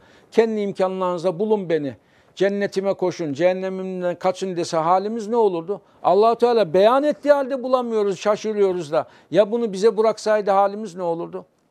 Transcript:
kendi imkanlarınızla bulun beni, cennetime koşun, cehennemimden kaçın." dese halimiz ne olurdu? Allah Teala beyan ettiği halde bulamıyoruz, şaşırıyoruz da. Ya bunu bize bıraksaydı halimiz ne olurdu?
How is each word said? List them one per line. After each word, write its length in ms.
kendi 300
imkanlarınızla 800
bulun 300
beni, 280
cennetime 580
koşun, 400
cehennemimden 840
kaçın." 380
dese 200
halimiz 500
ne 80
olurdu? 460
Allah 320
Teala 380
beyan 300
ettiği 280
halde 320
bulamıyoruz, 560
şaşırıyoruz 720
da. 160
Ya 200
bunu 220
bize 240
bıraksaydı 540
halimiz 440
ne 80
olurdu? 420